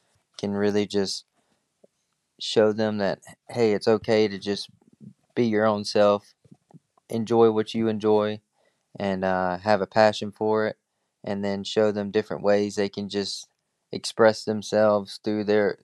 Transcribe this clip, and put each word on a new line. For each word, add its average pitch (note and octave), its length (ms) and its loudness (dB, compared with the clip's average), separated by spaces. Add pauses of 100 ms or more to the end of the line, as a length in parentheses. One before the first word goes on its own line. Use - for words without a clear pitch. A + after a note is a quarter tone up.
(380)
can G2+ 140 -4
really G2+ 340 0
just G2 400 -4 (1120)
show G#2+ 320 2
them G#2+ 260 -2
that, G2 220 -2 (300)
hey, A2+ 240 2
it's G2 140 -2
okay A2 400 2
to G2 100 -8
just G2 320 -6 (640)
be B2+ 120 0
your G#2+ 200 2
own G#2 180 0
self, G#2 500 2 (760)
enjoy A#2 400 4
what G#2+ 240 -2
you A2+ 140 0
enjoy, G#2+ 520 0 (580)
and, F#2+ 260 -2
uh, F#2 340 0
have G2+ 240 0
a F#2 40 -2
passion G#2+ 460 0
for A2 340 -2
it, - 120 -6 (440)
and G2+ 220 -6
then G2 180 -4
show G#2+ 300 0
them G2+ 180 -6
different F2+ 320 -4
ways G2+ 320 0
they G2+ 140 -2
can G2+ 200 -10
just G2 400 -8 (440)
express - 520 2
themselves G#2+ 800 -2
through G#2+ 220 -4
their, G#2 400 0